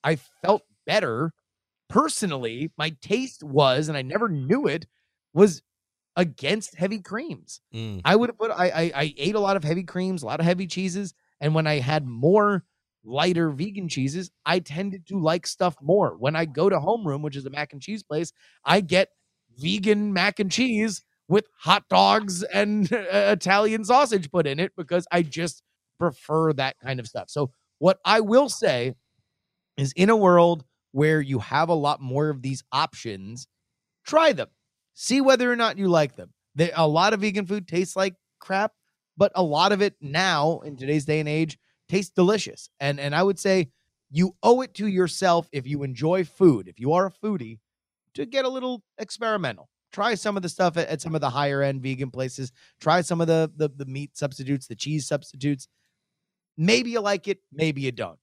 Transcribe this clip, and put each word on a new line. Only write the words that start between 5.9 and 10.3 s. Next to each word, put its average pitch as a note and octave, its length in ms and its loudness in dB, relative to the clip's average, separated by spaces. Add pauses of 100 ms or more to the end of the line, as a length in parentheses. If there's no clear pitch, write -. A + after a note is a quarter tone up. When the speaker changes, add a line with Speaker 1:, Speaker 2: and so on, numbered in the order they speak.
Speaker 1:
against F3 600 -4
heavy G3 240 -4
creams. G3 640 -12 (120)
Speaker 2:
Mm. A2 320 -8
Speaker 1:
I F3+ 100 4
would A#3+ 220 2
put, A3 140 -4
I, F3+ 180 0
I, E3 260 -2
I D3 220 -4
ate E3+ 180 -2
a G#3+ 40 2
lot G3 180 0
of D3+ 60 -4
heavy E3 200 -2
creams, F3+ 400 -6
a - 20 -12
lot C#3 140 -6